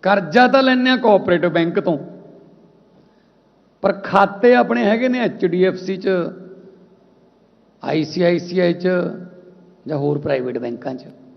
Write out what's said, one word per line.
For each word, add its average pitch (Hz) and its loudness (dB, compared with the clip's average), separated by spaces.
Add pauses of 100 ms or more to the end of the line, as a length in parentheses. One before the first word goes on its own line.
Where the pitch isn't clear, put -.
ਕਰਜ਼ਾ 247 4
ਤਾਂ 269 4
ਲੈਂਦੇ 254 2
ਆ 254 2
ਕੋਆਪਰੇਟਿਵ 185 2
ਬੈਂਕ 170 0
ਤੋਂ, 180 -2 (1800)
ਪਰ 196 2
ਖਾਤੇ 196 2
ਆਪਣੇ 240 2
ਹੈਗੇ 226 2
ਨੇ 254 -2
ਐਚ 214 -2
ਡੀ 180 2
ਐਫ 185 0
ਸੀ 190 -8
'ਚ, 190 -6 (1800)
ਆਈ 156 -2
ਸੀ - -4
ਆਈ 175 2
ਸੀ 180 -4
ਆਈ 175 2
'ਚ 175 -4 (1000)
ਜਾਂ 147 -4
ਹੋਰ 143 -2
ਪ੍ਰਾਈਵੇਟ 131 -4
ਬੈਂਕਾਂ 127 -8
'ਚ। 123 -14 (320)